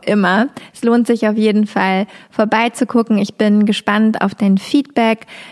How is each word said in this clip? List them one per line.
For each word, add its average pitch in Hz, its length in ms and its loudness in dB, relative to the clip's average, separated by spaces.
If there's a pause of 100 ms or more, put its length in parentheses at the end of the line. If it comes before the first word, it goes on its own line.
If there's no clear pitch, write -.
immer. 202 420 0 (260)
Es - 100 -12
lohnt 233 240 2
sich 226 200 0
auf 214 100 -2
jeden 214 300 2
Fall 190 400 -2 (240)
vorbeizugucken. 226 880 0
Ich 202 180 -4
bin 214 300 2
gespannt 214 560 0
auf 196 140 -2
dein 196 220 2
Feedback. 226 720 -2 (240)